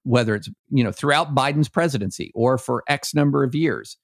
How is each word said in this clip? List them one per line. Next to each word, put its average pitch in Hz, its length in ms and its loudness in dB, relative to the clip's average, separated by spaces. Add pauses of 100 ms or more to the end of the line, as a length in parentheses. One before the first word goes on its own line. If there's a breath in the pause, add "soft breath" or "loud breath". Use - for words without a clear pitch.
whether 117 320 2
it's, - 120 -8 (220)
you 127 140 2
know, 98 80 -2
throughout 147 420 0
Biden's 143 340 2
presidency 135 680 -2
or 123 240 2
for 123 280 -4
X - 260 -4
number 143 300 4
of 131 140 -2
years. 139 460 -4